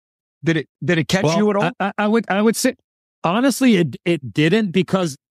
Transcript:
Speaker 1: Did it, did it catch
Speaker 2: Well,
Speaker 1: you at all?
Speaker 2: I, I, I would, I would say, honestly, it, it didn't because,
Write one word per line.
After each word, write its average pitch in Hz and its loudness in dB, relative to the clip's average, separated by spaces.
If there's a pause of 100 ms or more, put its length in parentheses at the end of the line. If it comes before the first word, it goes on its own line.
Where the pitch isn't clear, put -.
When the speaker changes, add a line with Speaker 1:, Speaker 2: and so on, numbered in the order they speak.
(440)
Speaker 1:
Did 160 0
it, 139 -6 (160)
did 170 0
it 156 -2
catch 190 0
Speaker 2:
Well, 165 2
Speaker 1:
you 208 2
at 190 -2
all? 175 0
Speaker 2:
I, 190 -2
I, 190 -4
I 208 0
would, 220 0
I 190 0
would 220 2
say, - -2 (480)
honestly, 233 2
it, 147 0
it 156 -4
didn't 170 2
because, 180 0 (160)